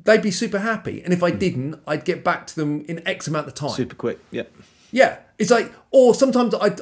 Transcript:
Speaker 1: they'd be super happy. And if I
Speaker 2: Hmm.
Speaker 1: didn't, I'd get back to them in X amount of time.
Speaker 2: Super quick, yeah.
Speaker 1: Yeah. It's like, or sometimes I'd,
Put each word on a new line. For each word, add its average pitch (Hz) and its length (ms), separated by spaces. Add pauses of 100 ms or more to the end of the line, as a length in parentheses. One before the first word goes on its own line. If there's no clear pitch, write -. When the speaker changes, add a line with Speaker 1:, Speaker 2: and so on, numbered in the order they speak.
Speaker 1:
they'd 208 180
be 202 100
super 196 280
happy. 220 440
And 180 100
if 175 80
I 175 100
Speaker 2:
Hmm. 208 60
Speaker 1:
didn't, 156 480
I'd 151 200
get 165 180
back 170 240
to - 80
them 147 320
in 165 200
X 185 200
amount 151 200
of 127 60
time. 143 180
Speaker 2:
Super 120 240
quick, - 240 (120)
yeah. 117 120 (480)
Speaker 1:
Yeah. 233 260 (200)
It's 220 140
like, 226 220 (180)
or 254 240
sometimes 240 400
I'd, 190 260